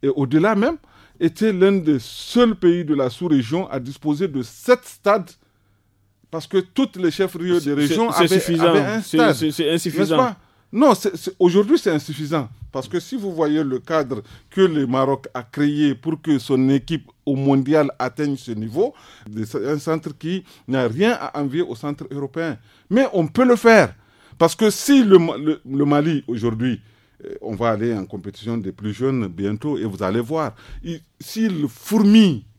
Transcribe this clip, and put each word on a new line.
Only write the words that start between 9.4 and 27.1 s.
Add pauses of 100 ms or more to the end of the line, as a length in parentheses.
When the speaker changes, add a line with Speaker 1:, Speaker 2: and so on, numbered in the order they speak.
Speaker 2:
c'est
Speaker 1:
N'est-ce
Speaker 2:
insuffisant.
Speaker 1:
pas ? (340)
Non,
c'est,
c'est,
aujourd'hui
c'est
insuffisant. (240)
Parce
que
si
vous
voyez
le
cadre (280)
que
le
Maroc
a
créé
pour
que
son
équipe (160)
au
mondial
atteigne
ce
niveau, (520)
c'est
un
centre
qui (200)
n'a
rien
à
envier
au
centre
européen. (320)
Mais
on
peut
le
faire. (440)
Parce
que
si
le
Ma-,
le, (100)
le
Mali
aujourd'hui (460)